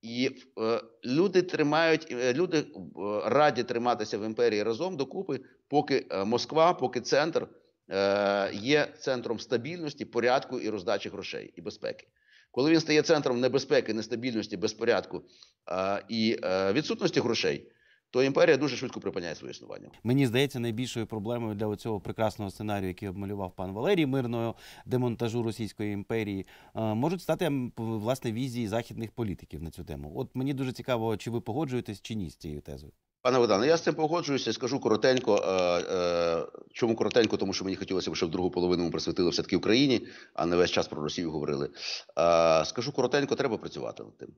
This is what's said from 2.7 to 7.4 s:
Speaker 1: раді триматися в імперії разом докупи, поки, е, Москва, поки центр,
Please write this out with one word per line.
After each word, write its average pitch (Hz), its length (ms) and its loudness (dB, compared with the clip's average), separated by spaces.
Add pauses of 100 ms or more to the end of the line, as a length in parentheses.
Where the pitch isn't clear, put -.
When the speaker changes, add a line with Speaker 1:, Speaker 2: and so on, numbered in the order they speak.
Speaker 1:
раді 123 380 4
триматися 117 560 -2
в 104 80 -4
імперії 110 360 2
разом 135 340 -2
докупи, 139 440 -6 (280)
поки, 143 420 2
е, 95 140 0
Москва, 143 500 2
поки 127 260 -2
центр, 151 480 0 (420)